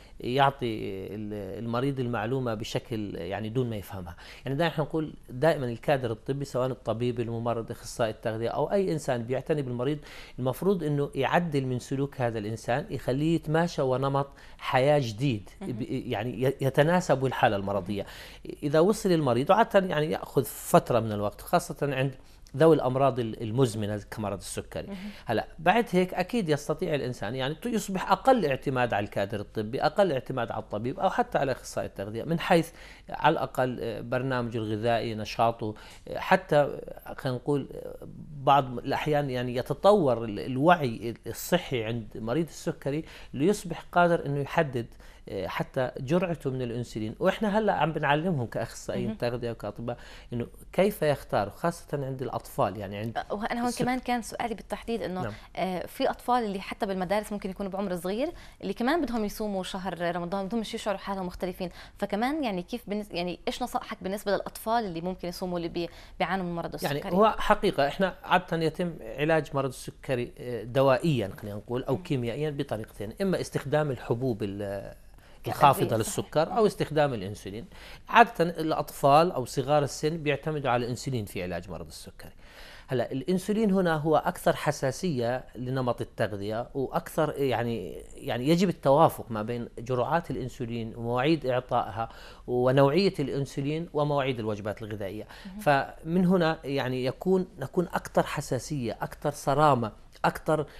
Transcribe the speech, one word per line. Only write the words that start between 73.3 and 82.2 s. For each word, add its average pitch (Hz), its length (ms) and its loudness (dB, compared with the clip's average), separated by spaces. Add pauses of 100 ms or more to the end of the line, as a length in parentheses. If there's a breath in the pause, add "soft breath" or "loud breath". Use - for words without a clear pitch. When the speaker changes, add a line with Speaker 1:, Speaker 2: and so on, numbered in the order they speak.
Speaker 1:
استخدام 147 500 0
الحبوب 120 520 -2
ال-، 101 500 -6 (500 soft breath)
Speaker 2:
كأدوية، - 140 -4
Speaker 1:
الخافضة 139 300 8
Speaker 2:
صحيح. 113 100 2
Speaker 1:
للسكر - 540 0
أو 233 100 2
Speaker 2:
مم. 214 40 6
Speaker 1:
استخدام 147 480 2
الأنسولين. 101 520 -8 (440 loud breath)
عادة 214 340 8
الأطفال 156 880 4
أو 127 140 -2
صغار 143 380 2
السن 151 340 -2
بيعتمدوا 143 540 -2
على 123 140 2
الأنسولين 120 400 -4
في 95 180 -6
علاج 90 260 -6
مرض 80 180 -10
السكري. - 440 -16 (560 loud breath)